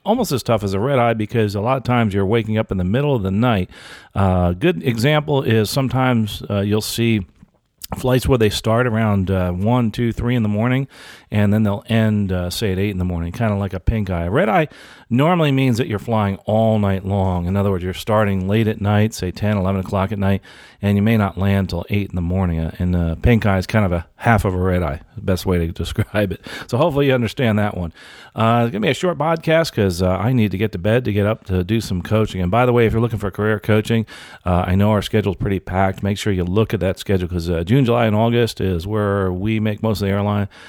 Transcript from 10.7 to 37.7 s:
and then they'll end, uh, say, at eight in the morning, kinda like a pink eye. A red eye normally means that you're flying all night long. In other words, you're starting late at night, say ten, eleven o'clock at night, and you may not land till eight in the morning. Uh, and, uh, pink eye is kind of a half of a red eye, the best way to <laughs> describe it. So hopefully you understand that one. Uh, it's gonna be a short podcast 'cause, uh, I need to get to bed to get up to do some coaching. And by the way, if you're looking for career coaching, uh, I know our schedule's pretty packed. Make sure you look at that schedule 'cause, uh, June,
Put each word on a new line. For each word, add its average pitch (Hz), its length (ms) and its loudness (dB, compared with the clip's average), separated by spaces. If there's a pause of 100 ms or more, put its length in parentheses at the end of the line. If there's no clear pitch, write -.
and 104 240 2
then 110 100 2
they'll 101 260 -2
end, 107 420 0
uh, 90 180 -2
say, 101 220 -4
at 92 80 -2
eight 104 120 -2
in 92 80 -6
the 90 40 -2
morning, 87 300 -4
kinda 110 220 -2
like 98 180 -4
a 90 80 -8
pink 107 280 -2
eye. 85 140 -2
A 87 80 -4
red 165 160 2
eye 180 220 2 (400)
normally 151 420 2
means 135 260 2
that 123 100 0
you're 101 120 -4
flying 104 460 -2
all 110 340 2
night 98 260 0
long. 95 420 0
In 95 100 0
other 101 120 0
words, 90 140 -2
you're 90 100 -4
starting 101 540 0
late 107 180 2
at 107 140 -2
night, 104 340 2
say 90 160 -6
ten, 104 280 -2
eleven 95 240 -2
o'clock 98 320 -2
at 101 60 -6
night, 98 220 0 (400)
and 101 140 2
you 101 60 2
may 113 160 4
not 98 200 0
land 98 300 2
till 85 220 -6
eight 104 200 -2
in 90 60 -8
the 90 60 -2
morning. 87 380 0
Uh, 80 200 -4
and, 90 160 0
uh, 82 200 0
pink 113 300 2
eye 98 120 2
is 92 100 -2
kind 107 180 2
of 87 60 0
a 85 240 -2
half 113 300 2
of 92 100 -2
a - 20 -2
red 90 260 0
eye, 71 180 -6 (140)
the 107 60 -14
best 95 240 -2
way 92 120 0
to 85 100 0
<laughs> 87 60 -6
describe - 580 -4
it. - 80 -10 (280)
So 120 100 -4
hopefully 143 300 2
you 131 60 4
understand 113 460 0
that 104 160 -2
one. 85 160 -6 (420)
Uh, 117 300 2
it's 117 80 0
gonna 107 100 -4
be 160 80 2
a 135 40 2
short 175 240 -2
podcast 160 560 0
'cause, 92 280 0
uh, 92 100 4
I 95 200 0
need 107 200 2
to 95 60 -4
get 107 140 -2
to 101 60 -8
bed 110 260 0
to 120 80 -4
get 101 140 2
up 110 200 -2
to 90 200 0
do 110 160 0
some 92 200 -4
coaching. 107 400 0
And 90 80 0
by 120 160 4
the 123 60 4
way, 120 140 4
if 104 80 2
you're 113 80 0
looking 113 180 -2
for 95 120 -4
career 107 280 -2
coaching, 110 460 2 (400)
uh, 90 200 2
I 92 100 2
know 101 160 4
our 104 100 2
schedule's 101 340 0
pretty 98 240 -2
packed. 95 440 -2
Make 101 140 0
sure 107 140 -2
you 90 140 0
look 101 280 0
at 98 60 0
that 90 180 -2
schedule 90 300 -2
'cause, 87 220 -4
uh, 85 160 -2
June, 131 160 4